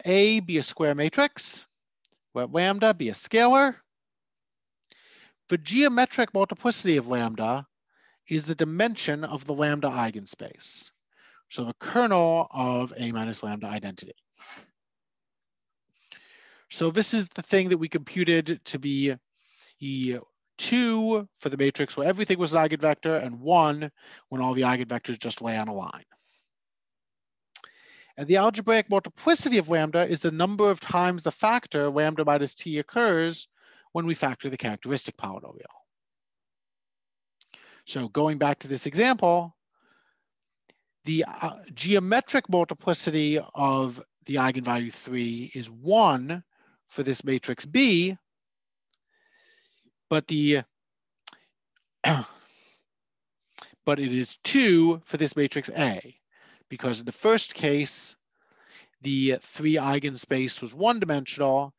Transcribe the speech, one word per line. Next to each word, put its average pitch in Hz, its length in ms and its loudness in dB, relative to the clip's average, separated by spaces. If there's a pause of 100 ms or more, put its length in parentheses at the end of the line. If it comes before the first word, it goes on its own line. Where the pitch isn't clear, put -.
A 202 340 4
be 175 180 -2
a 139 60 0
square 147 320 -2
matrix, - 680 -2 (680)
let 123 180 -4
lambda 196 440 2
be 127 140 -4
a 104 40 -6
scalar. 254 640 4 (1700)
The 175 100 0
geometric 247 720 2
multiplicity 196 640 0
of 120 100 0
lambda 117 600 -2 (600)
is 156 180 -2
the 156 100 -4
dimension 160 680 -2
of 147 220 -8
the 147 80 -4
lambda 147 360 0
eigenspace. - 1000 -8 (580)
So - 160 -8
the - 140 -8
kernel 175 720 2
of 127 460 -2
A 120 140 -6
minus 113 320 -6
lambda 104 240 -8
identity. 101 480 -12 (2500)
So 165 200 -2
this 202 240 2
is 208 160 0
the - 140 -14
thing 190 260 2
that 180 80 4
we 160 100 -4
computed 165 800 0
to - 140 -8
be 139 340 0 (640)
E 131 380 -4 (400)
two 220 720 0 (120)
for 143 100 -4
the 135 80 -4
matrix 139 400 0
where 143 100 0
everything 190 320 0
was 160 140 0
an 160 140 6
eigenvector 156 560 0
and 120 160 -8
one 151 520 2 (380)
when 131 120 -6
all 127 120 0
the 131 80 0
eigenvectors 123 580 -2
just 117 220 -8
lay 117 160 -4
on 107 100 -4
a 107 60 -8
line. 95 320 -12 (2000)
And 143 120 -8
the 185 100 6
algebraic 214 520 2
multiplicity 233 680 0
of 160 120 2
lambda 165 380 2
is 170 120 -2
the 165 120 0
number 196 380 2
of 180 100 0
times 180 440 0
the 160 80 -2
factor 214 580 0
lambda 151 340 0
minus 147 300 2
t 156 240 -8
occurs 170 720 0 (440)
when 170 140 -4
we 165 80 0
factor 139 360 -4
the 131 80 -8
characteristic 113 600 -6
polynomial. - 480 -14 (2250)
So 123 220 -6
going 151 300 0
back 143 220 0
to - 80 -16
this 135 180 -4
example, 175 720 2 (1500)
the, 160 220 -2
uh, - 300 -8 (160)
geometric 202 760 2
multiplicity 156 920 0 (160)
of 135 460 0 (240)
the 139 100 -6
eigenvalue 123 580 -2
three 120 600 -6
is 120 160 -12
one 156 720 2 (440)
for - 160 -6
this 131 220 -4
matrix 131 400 -4
B, 185 520 4 (1900)
but 156 180 0
the, 147 340 2 (1400)
<clears throat> - 0 -
but - 2000 -6
it 131 140 -2
is 127 300 -4
two 170 600 4
for - 140 -6
this 147 180 -2
matrix 143 360 -2
A, 123 440 -4 (540)
because 123 320 -4
in 120 40 -16
the 120 60 -8
first - 420 2
case, - 640 -2 (840)
the 135 400 0
three 151 340 -2
eigenspace 139 840 -2
was 117 120 -10
one-dimensional, 143 1040 0